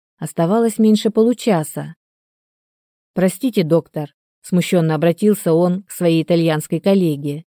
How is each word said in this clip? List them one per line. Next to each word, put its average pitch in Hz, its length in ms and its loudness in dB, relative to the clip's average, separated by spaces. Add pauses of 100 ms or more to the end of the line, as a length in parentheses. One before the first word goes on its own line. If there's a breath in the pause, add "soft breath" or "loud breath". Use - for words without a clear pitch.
(180)
оставалось 214 600 -2
меньше 214 320 4
получаса. 185 840 -2 (1200)
«Простите, 190 500 0
доктор», 156 500 -2 (280)
смущённо 170 520 0
обратился 170 580 0
он 180 320 0
к - 60 -20
своей 165 320 0
итальянской 165 580 -2
коллеге. 156 640 -2 (140)